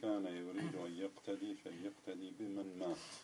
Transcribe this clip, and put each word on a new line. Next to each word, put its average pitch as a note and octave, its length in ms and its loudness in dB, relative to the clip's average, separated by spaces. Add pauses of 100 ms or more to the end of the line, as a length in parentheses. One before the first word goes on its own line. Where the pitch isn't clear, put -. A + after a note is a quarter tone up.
كان G#2 240 6
يريد F2 500 0
أن E2+ 160 0 (140)
يقتدي G2+ 580 0
فليقتدي F#2 760 -4
بمن G2 400 0
مات." F2 180 2 (260)